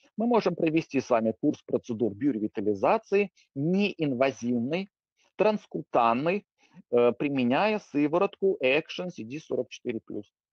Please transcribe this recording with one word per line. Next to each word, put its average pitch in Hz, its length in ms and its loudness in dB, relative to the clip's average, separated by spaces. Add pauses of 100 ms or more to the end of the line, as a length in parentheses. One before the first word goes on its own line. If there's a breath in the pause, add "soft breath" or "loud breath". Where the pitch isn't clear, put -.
(160 soft breath)
Мы 220 100 -2
можем 220 280 2
провести 156 460 0
с - 100 -6
вами 113 300 2
курс 147 220 -2
процедур 113 520 -4
биоревитализации 110 1160 -2 (240 soft breath)
неинвазивной, 139 1300 -2 (480)
транскутанной, 147 1080 0 (440 loud breath)
э, 120 220 4
применяя 143 680 0
сыворотку 180 840 0
Action 147 480 -2
C 113 140 -12
D 123 140 -12
сорок 127 300 -6
четыре 113 320 -8
плюс. - 260 -12 (260)